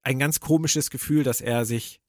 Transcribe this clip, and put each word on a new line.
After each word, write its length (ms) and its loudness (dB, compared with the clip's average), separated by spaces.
ein 160 -2
ganz 200 0
komisches 500 2
Gefühl, 340 0
dass 180 0
er 240 0
sich 440 -6